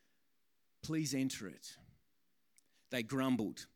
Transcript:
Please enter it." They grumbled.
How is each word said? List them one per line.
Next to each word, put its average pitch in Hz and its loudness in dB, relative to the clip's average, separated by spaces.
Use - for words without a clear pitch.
Please 156 0
enter 131 0
it." - -14
They 123 0
grumbled. 123 2